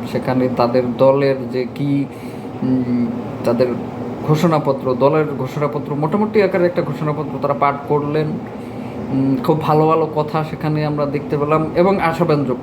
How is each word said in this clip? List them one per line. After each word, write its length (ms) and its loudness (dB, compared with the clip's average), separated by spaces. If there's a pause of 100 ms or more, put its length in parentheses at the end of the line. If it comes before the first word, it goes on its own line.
(120)
সেখানে 460 0
তাদের 260 2 (140)
দলের 380 4 (160)
যে 140 -2 (100)
কি, 300 0 (580)
উম, 420 2 (400)
তাদের 220 4 (600)
ঘোষণাপত্র, 720 2
দলের 260 4 (140)
ঘোষণাপত্র, 560 -4
মোটামুটি 480 2
আকারে 220 2
একটা 160 0
ঘোষণাপত্র 600 -4
তারা 120 0
পাঠ 220 2 (120)
করলেন। 400 0 (840)
উম, 320 2
খুব 180 2
ভালো 260 4
ভালো 280 4
কথা 340 0
সেখানে 360 -2
আমরা 200 0
দেখতে 320 -2
পেলাম 280 2 (100)
এবং 240 4
আশাব্যঞ্জক 640 0